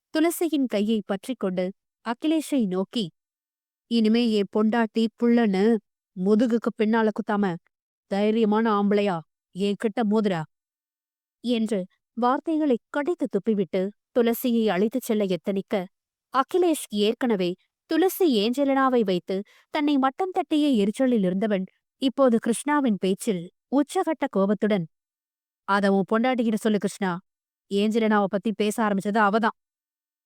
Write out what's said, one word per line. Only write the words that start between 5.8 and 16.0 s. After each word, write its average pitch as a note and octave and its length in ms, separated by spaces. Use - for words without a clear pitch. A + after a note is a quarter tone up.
முதுகுக்கு A3 560
பின்னால A3 380
குத்தாம, G3+ 340
தைரியமான G#3+ 600
ஆம்பளையா G3+ 460
என்கிட்ட G3+ 480
மோதுடா" G3+ 380
என்று A3+ 360
வார்த்தைகளை C#4 600
கடித்து D4 380
துப்பிவிட்டு G3 540
துளசியை A#3 560
அழைத்துச் G#3 400
செல்ல G#3+ 200
எத்தனிக்க, F#3+ 460